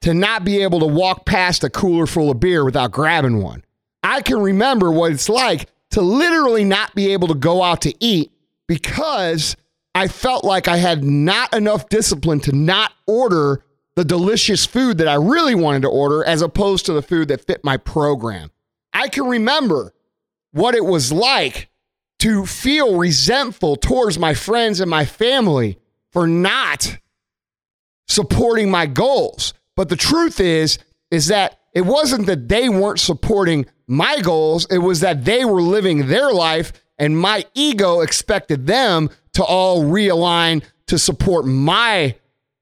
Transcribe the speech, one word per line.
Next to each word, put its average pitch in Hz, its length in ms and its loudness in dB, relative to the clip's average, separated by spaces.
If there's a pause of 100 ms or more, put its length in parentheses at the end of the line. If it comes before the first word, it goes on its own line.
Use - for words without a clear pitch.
to 170 120 0
not 202 300 0
be 202 180 0
able 175 200 0
to 156 40 4
walk 180 400 0
past 180 380 0
a 139 60 -2
cooler 165 360 0
full 151 240 0
of 123 100 -2
beer 175 260 2
without 127 260 0
grabbing 139 500 0
one. 60 220 -10 (400)
I 233 180 -2
can 233 200 -2
remember 196 500 2
what 165 220 2
it's - 160 -4
like 220 400 0 (220)
to 214 100 0
literally 254 640 2
not 196 300 0
be 196 180 0
able 180 160 0
to 160 40 0
go 170 300 2
out 175 200 0
to 151 100 -2 (100)
eat 190 280 0 (360)
because 175 880 -4 (400)
I 185 140 0
felt 254 340 -2
like 190 240 0
I 175 100 2
had 170 280 0
not 160 500 0
enough 214 320 -2
discipline 160 540 0
to 143 120 -2
not 180 380 0 (140)
order 180 580 0 (320)
the 180 80 0
delicious 180 600 0
food 240 320 0
that 160 100 2
I 143 80 2
really 254 400 2
wanted 147 280 2
to 139 40 2
order 143 380 0
as 160 160 0
opposed 196 440 0
to 180 80 0
the 147 80 0
food 160 280 -2
that 131 180 -4
fit - 160 -4
my 135 140 0
program. 117 760 -4 (420)
I - 140 0
can 277 200 -4
remember 226 680 0 (580)
what 220 240 0
it 214 100 0
was 151 260 0
like 196 580 0 (500)
to 202 280 0
feel 262 500 0
resentful 175 800 0
towards 226 420 0
my 165 160 0
friends 214 460 -2
and 185 100 -2
my 156 160 0
family 175 720 0 (340)
for 175 140 0
not 175 720 -2 (1120)
supporting 220 640 0
my 170 160 0
goals. 185 680 -2 (220)
But - 140 -2
the 175 60 0
truth 320 440 0
is, 160 400 0 (320)
is 156 160 0
that 196 320 0 (140)
it 180 80 2
wasn't 247 440 0
that 143 240 -2
they 240 200 2
weren't 196 300 0
supporting 170 680 0 (200)
my 202 340 0
goals. 160 500 0
It 185 80 2
was 175 220 0
that 165 240 0
they 247 200 0
were 190 160 2
living 175 460 0
their 254 240 0
life 165 420 -2 (240)
and 151 180 0
my 190 380 0
ego 202 480 0
expected 160 640 -2
them 180 460 0 (220)
to 185 100 0
all 185 400 2
realign 170 800 2 (240)
to 175 100 0
support 165 480 0
my 156 720 0 (460)